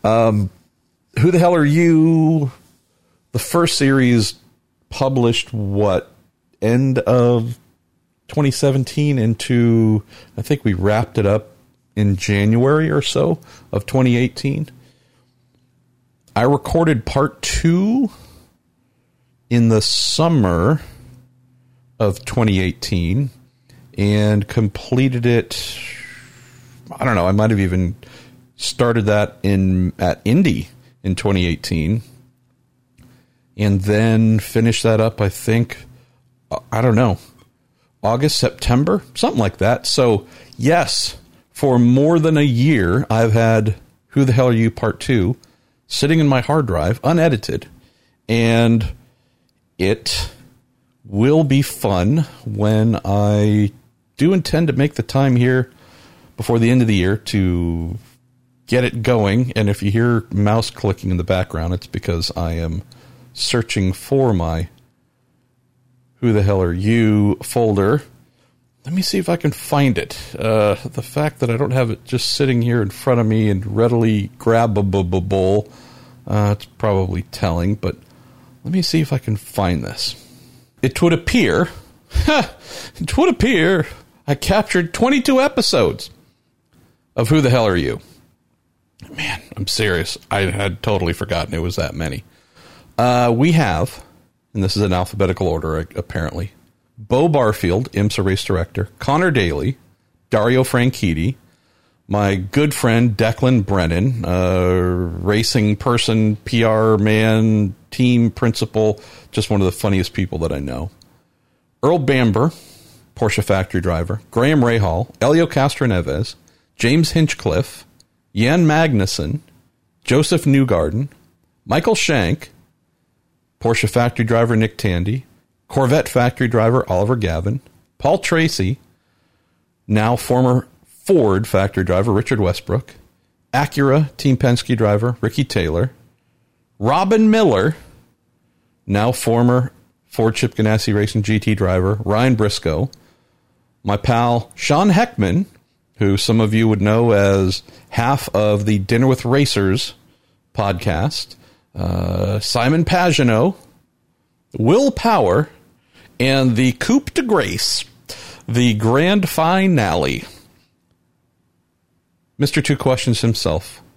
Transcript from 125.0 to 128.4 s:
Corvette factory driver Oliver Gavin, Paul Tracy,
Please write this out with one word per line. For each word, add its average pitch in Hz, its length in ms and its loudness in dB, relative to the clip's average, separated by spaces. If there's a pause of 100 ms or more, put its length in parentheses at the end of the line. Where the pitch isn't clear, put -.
Corvette 135 400 0
factory 120 400 0
driver 117 420 2
Oliver 104 260 0
Gavin, 95 440 -4 (380)
Paul 175 200 0
Tracy, 143 600 -2 (1080)